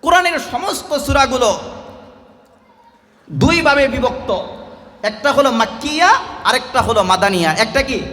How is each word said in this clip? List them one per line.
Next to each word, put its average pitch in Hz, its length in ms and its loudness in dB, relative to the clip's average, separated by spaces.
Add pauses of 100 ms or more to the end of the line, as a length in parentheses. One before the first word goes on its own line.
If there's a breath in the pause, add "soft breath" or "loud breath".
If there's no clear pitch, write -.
কোরআনের 339 380 2 (120)
সমস্ত 311 460 -4
সূরাগুলো 262 640 0 (1700)
দুইভাবে 285 560 4
বিভক্ত, 240 520 -2 (640)
একটা 220 280 -2
হলো 269 200 4
মাক্কিয়া, 294 640 2 (300)
আরেকটা 240 380 0
হলো 220 220 2
মাদানিয়া। 185 480 2
একটা 220 300 0
কি? 262 200 -4 (120)